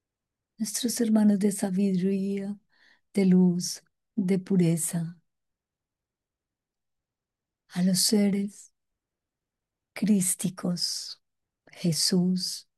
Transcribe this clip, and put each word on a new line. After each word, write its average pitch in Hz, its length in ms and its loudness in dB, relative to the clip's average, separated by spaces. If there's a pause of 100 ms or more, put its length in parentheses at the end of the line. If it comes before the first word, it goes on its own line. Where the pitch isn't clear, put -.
(580)
nuestros 220 440 -4
hermanos 214 360 4
de 202 140 0
sabiduría, 196 1080 -2 (540)
de 196 140 2
luz, 180 560 4 (320)
de 190 240 0
pureza, 170 800 -2 (2500)
a 180 140 -4
los 185 180 2
seres 202 720 -2 (1200)
crísticos, - 1300 -2 (440)
Jesús 180 1120 -2